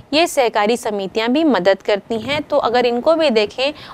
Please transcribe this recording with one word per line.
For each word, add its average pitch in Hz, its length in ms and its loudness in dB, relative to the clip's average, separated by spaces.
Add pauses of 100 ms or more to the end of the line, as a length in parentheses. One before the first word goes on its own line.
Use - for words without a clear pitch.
(120)
ये 320 140 2
सहकारी 233 500 0
समितियां 220 560 -4
भी 311 120 2
मदद 196 380 2
करती 214 360 -4
हैं। 277 240 -6
तो 294 140 -4
अगर 247 300 2
इनको 247 280 2
भी 311 160 2
देखें 220 420 0 (220)